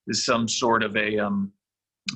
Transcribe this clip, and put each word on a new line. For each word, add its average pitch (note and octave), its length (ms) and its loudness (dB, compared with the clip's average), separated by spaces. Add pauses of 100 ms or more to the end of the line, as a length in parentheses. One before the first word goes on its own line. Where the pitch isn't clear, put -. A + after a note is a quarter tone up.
is A#2 180 -2
some A#2 240 2
sort A2+ 340 2
of G#2+ 140 -2
a, G#2+ 200 0
um, G2+ 320 0 (680)